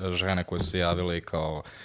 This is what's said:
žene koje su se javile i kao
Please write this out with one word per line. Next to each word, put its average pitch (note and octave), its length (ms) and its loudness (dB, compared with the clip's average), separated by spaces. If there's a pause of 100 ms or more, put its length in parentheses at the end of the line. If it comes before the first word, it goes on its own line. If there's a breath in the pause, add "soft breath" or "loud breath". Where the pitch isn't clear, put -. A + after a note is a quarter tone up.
žene F2+ 340 2
koje F2 160 -2
su E2+ 80 0
se F2 120 0
javile F2 380 2
i E2+ 40 -6
kao D#2 420 -2 (220 loud breath)